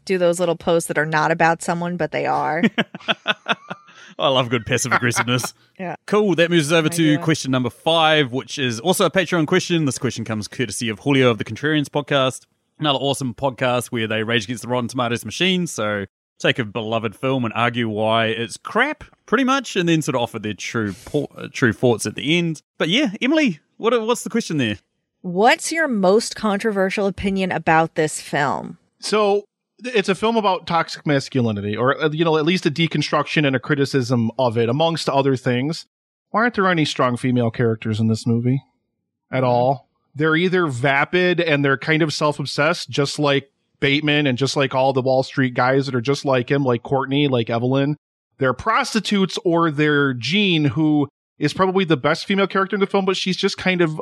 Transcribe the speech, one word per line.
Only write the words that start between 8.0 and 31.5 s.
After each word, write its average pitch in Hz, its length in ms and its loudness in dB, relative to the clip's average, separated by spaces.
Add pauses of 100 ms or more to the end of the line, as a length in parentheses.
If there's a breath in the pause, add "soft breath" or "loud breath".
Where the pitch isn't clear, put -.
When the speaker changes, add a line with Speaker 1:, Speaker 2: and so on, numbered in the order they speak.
Speaker 2:
which 123 260 -8
is 123 220 -2
also 180 260 2
a 151 60 0
Patreon 175 340 0
question. 170 400 0
This 127 140 -2
question 117 260 -4
comes 107 220 -6
courtesy 113 420 -6
of 104 120 -6
Julio 135 280 4
of 110 80 2
the 135 80 -6
Contrarians 147 400 -2
podcast, 139 640 -2 (320)
another 147 180 0
awesome 131 380 -2
podcast 123 560 -2
where 110 160 -2
they 110 160 -2
rage 113 220 -2
against 120 180 -8
the 113 60 -10
Rotten 123 180 -2
Tomatoes 120 360 -4
machine. 180 440 -2
So 104 380 -4 (340)
take 151 180 0
a 120 80 -4
beloved 110 500 -4
film 131 300 -2
and 107 80 -6
argue 117 360 -2
why 110 380 0
it's 110 300 -6
crap, 277 460 -4 (240)
pretty 254 160 0
much, 262 320 -2
and 175 120 0
then 160 140 4
sort 135 140 -4
of 120 60 0
offer 117 180 -6
their 104 160 -6
true 104 380 -4 (120)
por-, 143 300 -4
uh, 117 180 -12
true 113 200 4
thoughts 117 340 2
at 104 80 -6
the 160 240 0
end. 165 240 -2 (160)
But - 100 0
yeah, 233 220 2 (100)
Emily, 254 380 2 (180)
what, 233 280 0
what's 233 180 -2
the 202 80 -10
question 208 260 -4
there? 107 200 0 (440)
Speaker 1:
What's 214 500 0
your 320 160 -2
most 208 480 2
controversial 202 680 -2
opinion 190 460 -2
about 165 420 2
this 156 260 -2
film? 120 580 -4 (220)
Speaker 3:
So 202 460 0 (380)
it's 226 260 0
a 185 60 2
film 226 220 0
about 196 280 0
toxic 165 400 -2
masculinity, 113 720 0